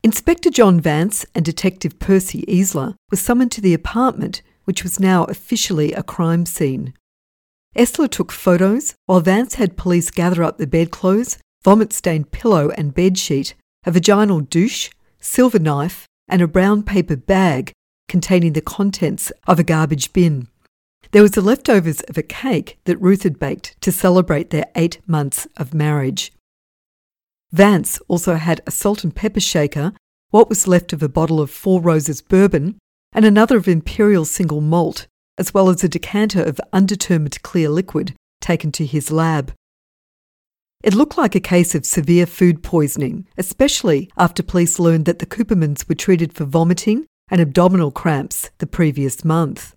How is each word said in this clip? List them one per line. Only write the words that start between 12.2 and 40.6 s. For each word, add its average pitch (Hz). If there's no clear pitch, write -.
pillow 170
and 147
bedsheet, 170
a 180
vaginal 196
douche, 170
silver 247
knife, 156
and 180
a 165
brown 202
paper 180
bag 170
containing 175
the 156
contents -
of 170
a 165
garbage 156
bin. 151
There 208
was 208
the 208
leftovers 196
of -
a 156
cake -
that 180
Ruth 190
had 170
baked -
to 185
celebrate 180
their 156
eight 170
months 147
of 135
marriage. 147
Vance 196
also 175
had 160
a 180
salt 208
and 156
pepper 214
shaker, 151
what 214
was -
left 175
of 151
a 151
bottle 160
of 143
Four 185
Roses 156
bourbon, 185
and 214
another 220
of 190
Imperial 180
single 151
malt, 160
as -
well 190
as 180
a 185
decanter 202
of 151
undetermined 185
clear 160
liquid 156
taken 165
to 160
his 139
lab. 156